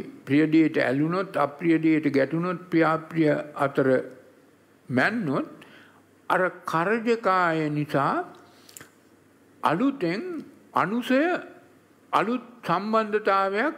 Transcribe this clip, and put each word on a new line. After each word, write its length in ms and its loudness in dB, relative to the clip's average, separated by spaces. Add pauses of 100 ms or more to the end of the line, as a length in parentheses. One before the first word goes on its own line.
(200)
ප්‍රිය 280 2
දෙයට 300 4
ඇලුනොත්, 580 0
අප්‍රිය 440 0
දෙයට 340 2
ගැටුනොත්, 560 -2
ප්‍රියාප්‍රිය 600 2 (240)
අතර 340 0 (1000)
මැන්නොත්, 580 0 (840)
අර 220 2 (100)
කරජ 560 0
කාය 520 2
නිසා 560 -2 (1400)
අලුතෙන් 840 -2 (240)
අනුසය, 520 0 (920)
අලුත් 320 0 (160)
සම්බන්ධතාවයක් 1200 0